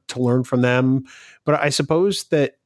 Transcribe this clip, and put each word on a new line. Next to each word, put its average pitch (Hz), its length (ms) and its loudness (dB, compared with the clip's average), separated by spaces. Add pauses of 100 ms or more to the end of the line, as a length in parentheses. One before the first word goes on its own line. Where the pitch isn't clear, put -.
to 123 120 -8
learn 123 220 0
from 123 180 -2
them, 131 440 2 (400)
but 151 100 2
I 147 140 0
suppose 160 560 -2
that 147 400 -2